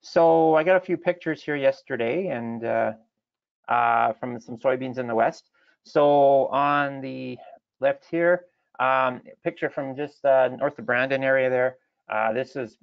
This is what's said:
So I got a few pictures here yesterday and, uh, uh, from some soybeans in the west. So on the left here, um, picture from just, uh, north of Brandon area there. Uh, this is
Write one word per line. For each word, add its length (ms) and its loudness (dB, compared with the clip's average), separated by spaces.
So 540 4
I 80 4
got 140 2
a 40 0
few 160 -4
pictures 460 -6
here 140 -4
yesterday 720 -2
and, 360 -8
uh, 280 -2
uh, 460 2
from 260 -10
some 200 -14
soybeans 400 -2
in 100 -6
the 80 -4
west. 340 -2
So 640 4
on 540 -2
the 360 -10
left 240 -2
here, 400 0
um, 440 0
picture 280 -6
from 260 -10
just, 280 -10
uh, 260 4
north 280 -4
of 80 -14
Brandon 380 0
area 260 2
there. 280 0
Uh, 240 -2
this 220 -6
is 280 -8